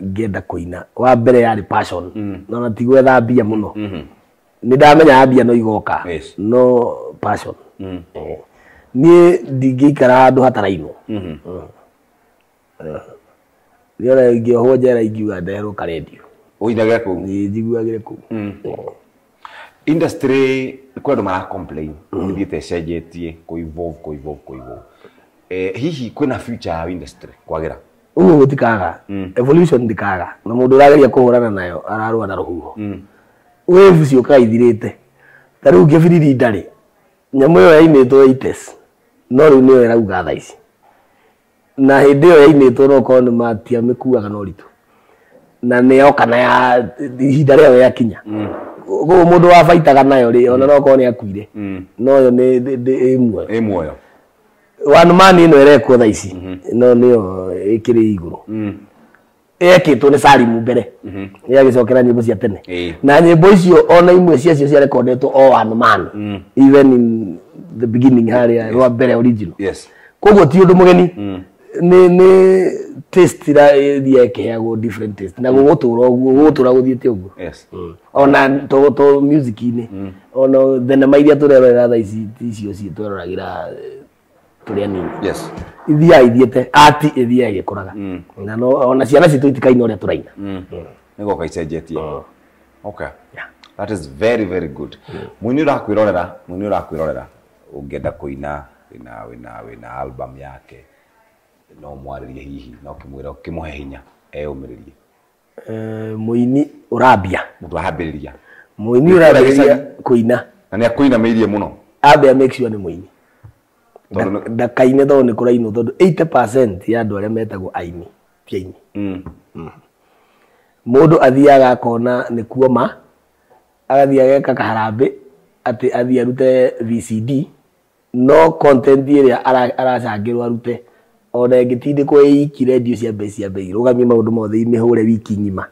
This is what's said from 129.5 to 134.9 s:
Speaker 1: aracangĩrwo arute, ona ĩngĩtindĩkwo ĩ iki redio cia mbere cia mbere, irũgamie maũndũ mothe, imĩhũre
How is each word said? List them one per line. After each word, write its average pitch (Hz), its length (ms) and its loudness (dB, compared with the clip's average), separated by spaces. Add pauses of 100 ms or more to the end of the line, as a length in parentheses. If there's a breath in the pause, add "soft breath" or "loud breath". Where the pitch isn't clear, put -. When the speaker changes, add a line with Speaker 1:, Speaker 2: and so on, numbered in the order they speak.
Speaker 1:
aracangĩrwo 120 640 -6
arute, 117 400 -10 (500)
ona 123 280 2
ĩngĩtindĩkwo 143 640 0
ĩ 143 180 2
iki 143 240 -6
redio 123 300 -2
cia 113 180 -8
mbere 104 160 -10
cia 101 200 -12
mbere, 95 160 -12
irũgamie 120 400 -2
maũndũ 113 260 0
mothe, 110 260 -4
imĩhũre 117 480 -2